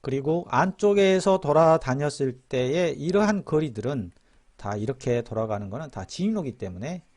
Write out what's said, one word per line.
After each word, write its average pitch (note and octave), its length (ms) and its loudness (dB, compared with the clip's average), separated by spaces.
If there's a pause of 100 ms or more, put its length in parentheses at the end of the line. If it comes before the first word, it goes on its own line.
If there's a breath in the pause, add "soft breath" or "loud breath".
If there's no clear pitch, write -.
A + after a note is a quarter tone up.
그리고 C#3 480 -2
안쪽에서 F#3+ 880 4
돌아다녔을 C#3+ 1080 2
때의 C#3 500 0
이러한 G3+ 460 0
거리들은 B2+ 680 -4 (440)
다 G#2 220 -6
이렇게 A#2+ 460 -2
돌아가는 A2 460 -4
거는 C#3 200 -10
다 F#2+ 160 -10
진로기 F#3 520 -4
때문에 G#2+ 460 -10 (140)